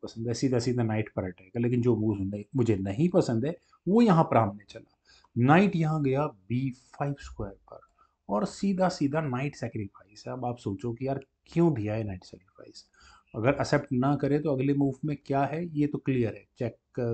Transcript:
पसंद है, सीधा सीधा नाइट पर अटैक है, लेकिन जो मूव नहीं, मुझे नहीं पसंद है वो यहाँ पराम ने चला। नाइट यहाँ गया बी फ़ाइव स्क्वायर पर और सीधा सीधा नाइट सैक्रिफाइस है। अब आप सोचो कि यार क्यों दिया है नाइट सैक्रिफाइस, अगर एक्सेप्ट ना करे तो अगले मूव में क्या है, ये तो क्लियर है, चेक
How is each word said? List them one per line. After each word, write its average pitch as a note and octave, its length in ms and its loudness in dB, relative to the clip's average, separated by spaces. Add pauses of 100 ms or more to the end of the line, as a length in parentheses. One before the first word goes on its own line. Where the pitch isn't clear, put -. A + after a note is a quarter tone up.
पसंद A2+ 240 -10
है, A#2+ 60 -2
सीधा B2 260 0
सीधा A#2+ 240 0
नाइट G#2+ 320 -2
पर G2 80 -2
अटैक - 320 -10
है, A#2+ 60 -2
लेकिन A#2+ 200 2
जो A#2+ 140 4
मूव G#2 220 0
नहीं, G2 260 -6 (120)
मुझे A2+ 220 4
नहीं G2 320 0
पसंद C3+ 360 2
है D#3+ 100 -4 (320)
वो G#3+ 140 4
यहाँ F3 220 6
पराम A2 320 2
ने - 140 -18
चला। - 280 -20 (380)
नाइट D#3+ 400 6
यहाँ D#3 280 0
गया C3+ 220 2
बी C3 440 -4 (280)
फ़ाइव C#3+ 220 -2
स्क्वायर G2 360 -12 (160)
पर - 80 -18 (500)
और G3+ 180 -2
सीधा F#3 420 0
सीधा D3+ 320 -2
नाइट C#3 340 -4
सैक्रिफाइस - 720 -10
है। B2 60 -8
अब B2+ 120 -8
आप B2 120 -4
सोचो A2+ 360 -6
कि C3 140 -8
यार C3+ 160 -4 (220)
क्यों E3 280 2
दिया G#2+ 200 -4
है A2+ 100 -4
नाइट F#2+ 200 -8
सैक्रिफाइस, - 600 -20 (480)
अगर A#2 180 0
एक्सेप्ट C#3 420 0
ना C3 220 2
करे C#3 240 0
तो D3+ 140 -2
अगले C3+ 200 0
मूव C#3 220 0 (100)
में D3+ 100 -2 (100)
क्या C#3 180 0
है, D#3 260 -4
ये D3 180 0
तो C#3+ 100 -4
क्लियर B2 360 0
है, - 120 -18 (140)
चेक A#2+ 160 -4 (380)